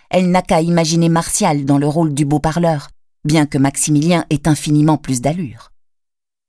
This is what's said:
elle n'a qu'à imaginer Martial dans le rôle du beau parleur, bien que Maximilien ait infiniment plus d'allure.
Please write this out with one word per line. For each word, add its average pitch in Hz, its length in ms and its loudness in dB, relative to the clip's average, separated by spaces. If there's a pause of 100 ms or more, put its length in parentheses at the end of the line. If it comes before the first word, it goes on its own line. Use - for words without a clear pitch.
elle 180 220 0
n'a 180 100 2
qu'à 175 200 0
imaginer 165 480 2
Martial 165 560 0
dans 143 120 2
le 147 100 0
rôle 156 260 0
du 147 120 0
beau 143 140 0
parleur, 160 500 -2 (340)
bien 151 220 2
que 147 120 -4
Maximilien 151 720 0
ait 151 180 -2
infiniment 151 500 2
plus 131 240 -6
d'allure. 139 500 -6 (760)